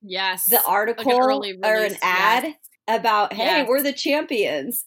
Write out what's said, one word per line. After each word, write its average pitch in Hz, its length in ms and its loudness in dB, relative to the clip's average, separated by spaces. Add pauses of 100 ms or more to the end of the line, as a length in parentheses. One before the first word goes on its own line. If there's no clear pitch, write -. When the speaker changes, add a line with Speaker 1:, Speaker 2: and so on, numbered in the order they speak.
Speaker 1:
Yes. 185 440 -4
Speaker 2:
the 240 100 2
Speaker 1:
Like 208 100 2
an 175 60 0
Speaker 2:
article 226 480 0
Speaker 1:
early 254 340 0 (100)
Speaker 2:
or 220 120 2
an 220 80 2
Speaker 1:
release. 196 180 -4
Speaker 2:
ad 196 420 2
Speaker 1:
Yes. 311 120 -8 (320)
Speaker 2:
about, 214 460 2
"Hey, 220 120 -2 (140)
Speaker 1:
Yes. 262 100 0
Speaker 2:
we're 269 140 2
the 277 100 -2
champions." 233 920 -2